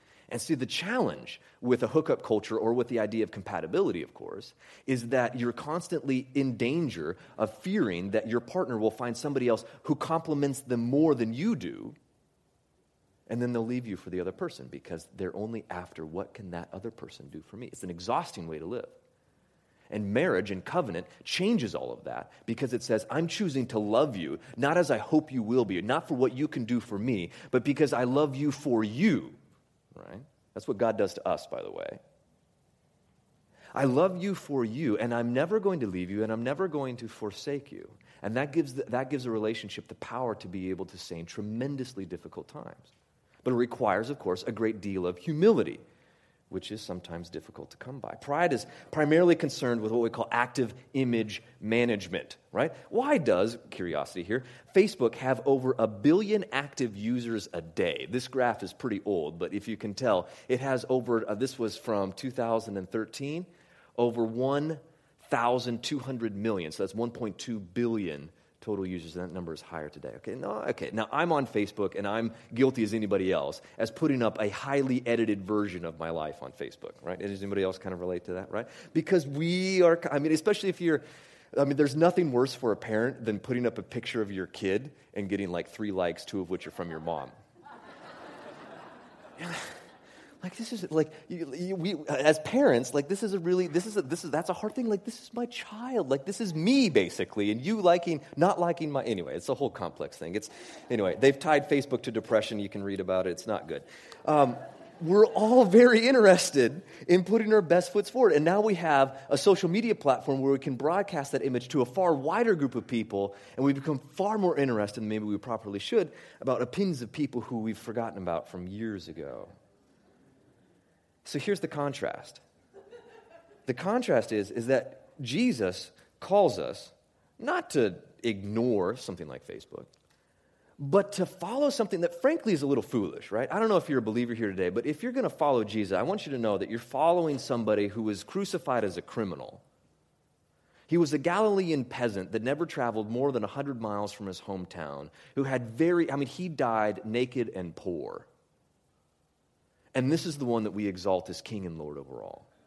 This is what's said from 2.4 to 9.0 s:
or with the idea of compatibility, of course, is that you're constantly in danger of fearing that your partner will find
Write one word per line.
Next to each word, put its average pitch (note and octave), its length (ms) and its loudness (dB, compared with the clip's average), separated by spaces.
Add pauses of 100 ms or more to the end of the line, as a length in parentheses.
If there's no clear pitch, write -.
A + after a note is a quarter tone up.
or A2+ 160 2
with A#2+ 160 0
the A#2 100 0
idea G#2+ 240 0
of G2 80 -2
compatibility, F#2+ 720 -2
of - 120 -14
course, - 400 -14 (320)
is A#2 240 -2
that A#2+ 280 2
you're A#2+ 140 0
constantly C#3+ 840 -4
in C3+ 220 2
danger A#2 600 -2 (200)
of - 200 -2
fearing G2 540 0
that A2 160 0
your A#2 120 0
partner B2 380 -4
will G#2+ 120 2
find A#2+ 260 -4